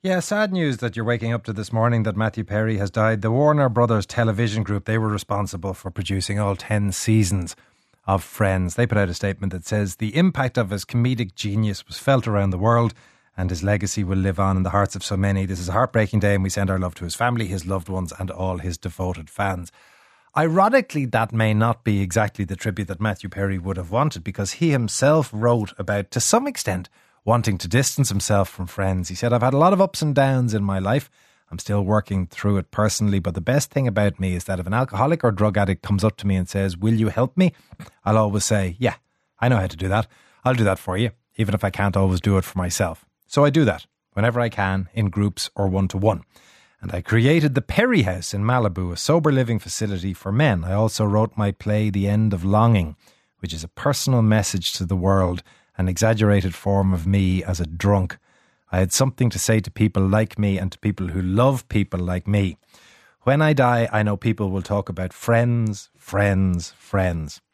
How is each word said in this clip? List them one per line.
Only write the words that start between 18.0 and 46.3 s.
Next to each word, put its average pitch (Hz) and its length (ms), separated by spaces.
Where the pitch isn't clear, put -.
and 92 100
all 92 300
his 85 180
devoted 90 500
fans." 92 440
Ironically, 165 720
that 113 260
may 110 220
not 113 280
be 101 180
exactly 98 440
the 90 100
tribute 95 340
that 92 120
Matthew 104 280
Perry 98 280
would 90 200
have 87 120
wanted, 120 340
because 98 280
he 170 180
himself 139 640
wrote 113 460
about, 101 320
to - 80
some 240 260
extent, 95 440
wanting 110 300
to 90 100
distance 135 420
himself 98 380
from 90 200
Friends. 92 420
He 92 60
said, 120 180
"I've 120 80
had 131 140
a - 20
lot 180 160
of 190 80
ups 190 220
and 147 100
downs 131 400
in 104 100
my 98 140
life. 104 320
I'm 87 80
still 101 260
working 98 440
through 101 300
it 90 120
personally, 104 480
but 87 160
the 87 80
best 135 300
thing 135 160
about 104 320
me 92 160
is 87 80
that 95 160
if 87 80
an 101 80
alcoholic 131 480
or 117 80
drug 101 260
addict 98 240
comes 98 220
up 107 140
to 101 100
me 98 80
and 90 120
says, 98 300
'Will 107 160
you 110 140
help 120 280
me?' 180 160
I'll 107 140
always 104 260
say, 95 320
'Yeah, 117 200
I 120 100
know 123 80
how 92 80
to 87 100
do 92 120
that. 98 180
I'll 131 100
do 117 120
that 95 120
for 92 200
you, 113 120
even 98 200
if - 80
I 98 80
can't 101 260
always 92 240
do 98 160
it 90 60
for - 160
myself.' 92 460
So - 180
I 147 60
do 147 160
that, 87 220
whenever 117 260
I 117 100
can, 95 440
in 107 160
groups 101 460
or 98 120
one-to-one. 95 540